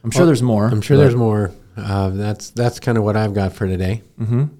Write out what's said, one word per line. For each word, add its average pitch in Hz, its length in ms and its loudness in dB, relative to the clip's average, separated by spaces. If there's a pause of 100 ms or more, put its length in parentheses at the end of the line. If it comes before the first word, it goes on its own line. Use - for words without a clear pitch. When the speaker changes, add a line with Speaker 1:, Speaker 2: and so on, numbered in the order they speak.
Speaker 1:
I'm 117 60 -6
sure 180 120 2
Speaker 2:
Oh, 175 40 6
Speaker 1:
there's 135 160 2
more, 110 260 0
Speaker 2:
I'm 110 140 0
sure 139 140 2
Speaker 1:
but 143 60 6
Speaker 2:
there's 127 140 4
more. 107 340 0 (260)
Uh, 98 340 -2
that's, 104 400 -6
that's 120 280 -2
kinda 113 240 0
what 104 140 0
I've 107 180 -2
got 95 180 0
for - 140 -6
today. 92 360 -2 (180)
Speaker 1:
Mm-hmm. 117 240 0 (160)